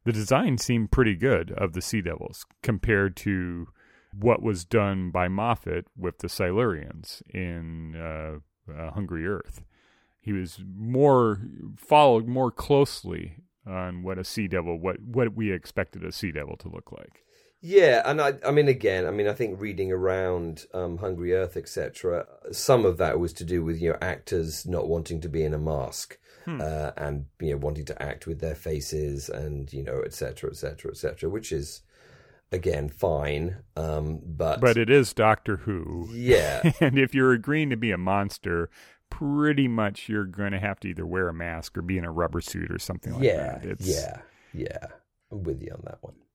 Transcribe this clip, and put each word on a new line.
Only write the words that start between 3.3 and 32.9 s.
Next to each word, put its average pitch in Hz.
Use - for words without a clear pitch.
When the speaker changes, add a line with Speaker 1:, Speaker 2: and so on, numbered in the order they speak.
Speaker 1:
what 110
was 101
done 98
by 90
Moffat 95
with 90
the 90
Silurians 90
in, 82
uh, 78
uh, 78
Hungry 87
Earth. -
He 104
was 92
more, 120
followed 131
more 123
closely 85
on 90
what 92
a 92
Sea 104
Devil, 85
what, 92
what 117
we 110
expected 90
a 85
Sea 90
Devil 73
to 85
look -
like. -
Speaker 2:
Yeah, 165
and 147
I, 139
I 127
mean, 147
again, 98
I 82
mean, 104
I 104
think 98
reading 98
around, 92
um, 87
Hungry 87
Earth, 92
et 82
cetera, 87
some 123
of 90
that 85
was 85
to -
do 87
with, 82
you 82
know, 76
actors 82
not 85
wanting 82
to 85
be 80
in 76
a 76
mask, 76
Speaker 1:
Hmm. 165
Speaker 2:
uh, 76
and, 71
you 80
know, 71
wanting 73
to -
act -
with 78
their 80
faces 73
and, 71
you 69
know, 67
et -
cetera, -
et -
cetera, 73
et -
cetera, -
which 104
is, 71
again, 82
fine, 76